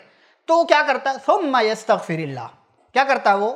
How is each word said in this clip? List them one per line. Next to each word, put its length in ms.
तो 100
वो 80
क्या 180
करता 280
है? 80
"सुम्मा 420
यस्तगफिरिल्लाह", 880
क्या 100
करता 260
है? 60
वो 180